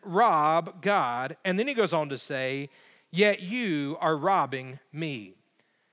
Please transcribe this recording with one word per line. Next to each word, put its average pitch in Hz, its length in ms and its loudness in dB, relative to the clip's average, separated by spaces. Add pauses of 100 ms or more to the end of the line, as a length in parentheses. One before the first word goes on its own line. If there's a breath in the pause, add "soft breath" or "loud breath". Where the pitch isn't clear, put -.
rob 175 800 2
God?" 143 640 0
And 185 140 0
then 240 100 0
he 285 60 -4
goes 208 180 2
on 156 160 0
to 139 80 -6
say, 135 540 -6 (400 soft breath)
"Yet 202 300 2
you 180 600 -4
are 160 160 2
robbing 139 640 0 (140)
me." 139 420 -8 (580)